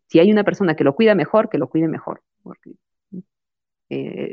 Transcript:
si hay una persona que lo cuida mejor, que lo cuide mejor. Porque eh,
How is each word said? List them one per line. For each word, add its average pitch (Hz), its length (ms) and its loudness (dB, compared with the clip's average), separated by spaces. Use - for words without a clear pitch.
si 160 140 2
hay 196 100 6
una 208 140 2
persona 180 320 0
que 143 80 -2
lo 139 100 2
cuida 220 220 4
mejor, 214 320 0
que - 100 -4
lo 131 100 -4
cuide 160 200 -2
mejor. - 340 -10
Porque - 280 -20
eh, 135 420 -10